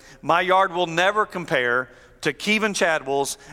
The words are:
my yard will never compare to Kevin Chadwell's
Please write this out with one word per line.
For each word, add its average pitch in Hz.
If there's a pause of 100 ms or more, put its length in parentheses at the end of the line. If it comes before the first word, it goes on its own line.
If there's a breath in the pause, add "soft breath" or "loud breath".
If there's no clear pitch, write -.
(220 loud breath)
my 160
yard 185
will 175
never 190
compare 127 (320 loud breath)
to 151
Kevin 208
Chadwell's 139 (160 loud breath)